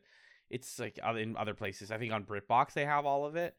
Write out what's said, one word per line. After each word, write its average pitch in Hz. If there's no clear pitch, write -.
it's, -
like, 113
other, 113
in 110
other 104
places. 101
I 110
think 110
on 104
BritBox 110
they 147
have 147
all 139
of 151
it. 170